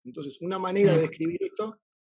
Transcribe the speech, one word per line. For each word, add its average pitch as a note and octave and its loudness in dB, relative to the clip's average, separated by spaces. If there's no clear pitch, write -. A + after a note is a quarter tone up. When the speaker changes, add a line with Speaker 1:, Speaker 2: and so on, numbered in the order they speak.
Speaker 1:
Entonces, C#3 -12
una F#3 -6
manera F#3+ 4
de D#3 6
Speaker 2:
Mm. D#3+ 4
Speaker 1:
describir E3 -2
esto A3 -8